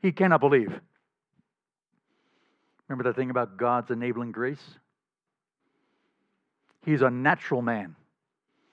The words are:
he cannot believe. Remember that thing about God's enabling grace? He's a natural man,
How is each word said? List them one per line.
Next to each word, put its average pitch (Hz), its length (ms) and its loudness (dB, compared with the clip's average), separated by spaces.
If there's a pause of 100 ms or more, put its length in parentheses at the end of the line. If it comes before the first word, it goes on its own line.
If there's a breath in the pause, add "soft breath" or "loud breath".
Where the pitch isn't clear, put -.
he 190 80 2
cannot 170 300 4
believe. 135 400 2 (2000)
Remember 127 140 -4
that 120 100 0
thing 127 160 -2
about 117 260 -4
God's 120 360 0
enabling 117 400 -6
grace? 127 420 -8 (2000)
He's 147 180 2
a 131 80 4
natural 131 520 -2
man, 104 320 -4 (800)